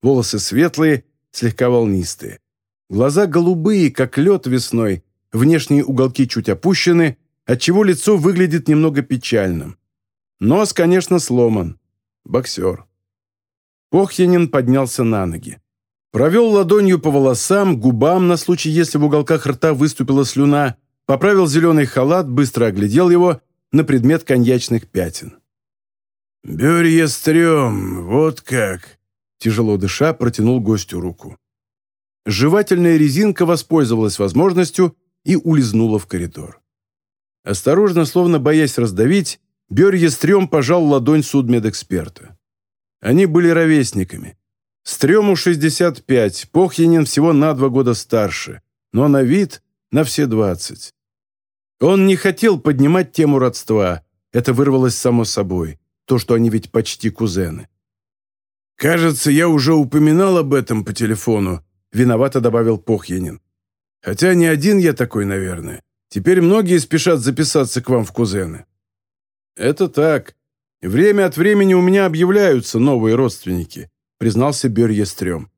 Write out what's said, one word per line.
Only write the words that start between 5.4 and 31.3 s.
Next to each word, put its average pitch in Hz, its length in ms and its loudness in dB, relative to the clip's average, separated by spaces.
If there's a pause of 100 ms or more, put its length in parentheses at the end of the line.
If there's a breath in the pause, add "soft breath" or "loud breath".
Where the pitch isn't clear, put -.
уголки 131 420 0
чуть - 220 -6
опущены, 170 720 0 (260)
отчего 185 400 0
лицо 196 320 2
выглядит 170 520 0
немного 151 340 2
печальным. 95 760 -4 (640)
Нос, 170 320 2
конечно, 180 460 0
сломан. 113 600 -2 (460)
Боксёр. 92 640 -6 (1040)
Похьянин 180 580 2
поднялся 131 560 -2
на 107 220 -2
ноги. - 340 -10 (500)
Провёл 185 420 2
ладонью 196 480 2
по 156 100 0
волосам, 143 680 0
губам, 139 480 2
на 175 80 2
случай, 165 340 -2
если 156 280 0
в 147 60 2
уголках 151 420 0
рта 147 280 -2
выступила 135 500 0
слюна, 143 520 0 (300)
поправил 180 400 2
зелёный 156 400 2
халат, 147 440 0
быстро 123 360 0
оглядел 107 440 2
его 175 300 2 (320)
на 151 120 2
предмет 139 400 0
коньячных 123 640 0
пятен. - 520 -8 (1040)
«Бёрье 165 640 2
Стрём, 123 1000 0
вот 143 340 0
как!» 101 580 -6 (400)
тяжело 110 380 0
дыша, 101 380 -2
протянул 120 460 -2
гостю 95 400 -4
руку. - 360 -12 (880)